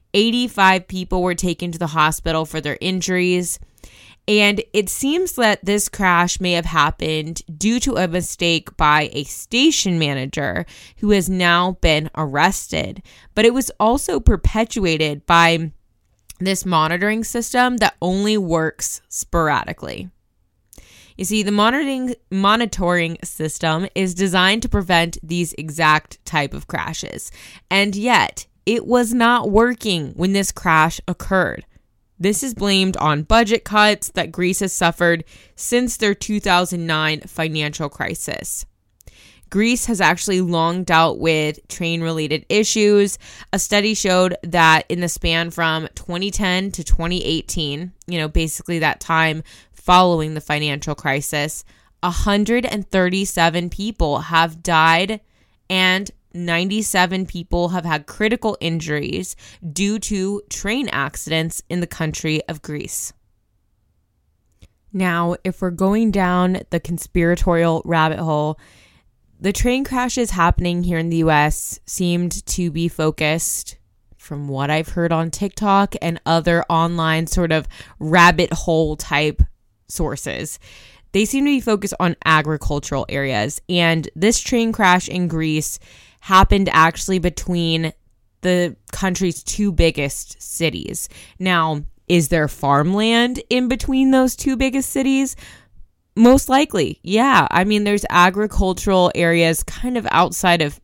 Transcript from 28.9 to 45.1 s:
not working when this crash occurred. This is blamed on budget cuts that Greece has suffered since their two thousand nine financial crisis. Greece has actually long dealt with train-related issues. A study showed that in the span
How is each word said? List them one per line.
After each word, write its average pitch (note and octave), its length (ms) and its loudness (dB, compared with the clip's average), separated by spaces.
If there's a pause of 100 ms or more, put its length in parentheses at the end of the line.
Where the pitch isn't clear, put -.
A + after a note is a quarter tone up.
not A#3+ 380 2
working G#3 600 0
when F#3+ 220 0
this G3 180 0
crash D#3+ 560 2
occurred. F3 580 -2 (560)
This G3+ 200 0
is C4+ 100 -6
blamed F#3+ 460 0
on D3+ 240 0
budget A3+ 420 2
cuts G#3 460 2
that E3+ 200 -4
Greece F3+ 300 -2
has F#3+ 140 -4
suffered E3+ 500 2 (320)
since A#3+ 400 -2
their G#3 180 0
two G#3 240 -4
thousand F3+ 480 0
nine D#3 360 -2
financial D#3 680 -6
crisis. - 760 -10 (840)
Greece A3+ 380 0
has G3+ 160 -2
actually F3+ 400 2
long E3+ 420 0
dealt E3 340 2
with D#3 500 0
train-related E3 840 -4
issues. G#3 640 2 (380)
A G3 40 -2
study G#3 360 0
showed F#3 480 2
that D#3+ 480 4
in F3 100 -2
the F3 80 -2
span E3 420 -2